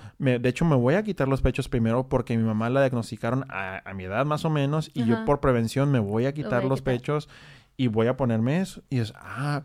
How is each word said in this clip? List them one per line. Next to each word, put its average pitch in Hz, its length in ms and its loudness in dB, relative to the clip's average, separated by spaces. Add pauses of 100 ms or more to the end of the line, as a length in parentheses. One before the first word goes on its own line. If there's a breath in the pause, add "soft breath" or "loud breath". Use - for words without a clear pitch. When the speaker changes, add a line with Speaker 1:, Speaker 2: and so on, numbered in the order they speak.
(200 loud breath)
Speaker 1:
me, 127 180 2
de 123 100 0
hecho, 123 160 0
me 160 120 4
voy 123 180 4
a 208 80 2
quitar 190 260 -2
los 135 140 0
pechos 131 280 0
primero 120 380 0
porque 120 300 0
mi 113 60 2
mamá 110 260 0
la 135 120 2
diagnosticaron 120 680 -2
a, 95 340 -8
a 98 120 -12
mi 95 80 -10
edad 110 240 -2
más 151 180 -2
o 160 60 0
menos 151 420 0
y 120 120 -2
yo 117 100 4
Speaker 2:
Ajá. 220 100 -4
Speaker 1:
por 147 140 2
prevención 131 520 2
me 131 60 4
voy 107 280 0
a 135 40 0
Speaker 2:
Lo 147 60 -6
Speaker 1:
quitar 127 260 0
Speaker 2:
voy 127 60 0
a - 20 2
Speaker 1:
los 135 120 0
Speaker 2:
quitar. 135 120 0
Speaker 1:
pechos 147 360 -4 (480 loud breath)
y 127 100 2
voy 113 180 2
a 131 100 2
ponerme 127 460 2
eso". - 300 -8
Y 131 80 0
es, 110 180 -2
"Ah, 135 480 -6